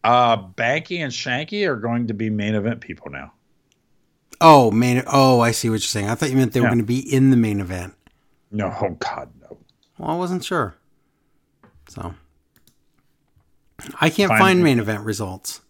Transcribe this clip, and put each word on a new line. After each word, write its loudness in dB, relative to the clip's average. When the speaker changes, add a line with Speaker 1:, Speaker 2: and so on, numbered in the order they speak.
Speaker 1:
Uh, 4
Banky -6
and -6
Shanky -6
are -2
going -4
to -6
be -4
main -4
event -4
people -16
now. -16
Speaker 2:
Oh, 8
main. 2
Oh, 4
I 2
see -4
what 0
you're -2
saying. -4
I -2
thought -4
you 0
meant 2
they 2
were 4
Speaker 1:
Yeah. 4
Speaker 2:
gonna 2
be -2
in 2
the 6
main 0
event. -10
Speaker 1:
No, -6
oh -6
God, -10
no. -20
Speaker 2:
Well, -8
I -4
wasn't -4
sure. -4
So, -14
I 2
can't 0
Speaker 1:
Fine. 2
Speaker 2:
find 4
main 4
event -4
results. -8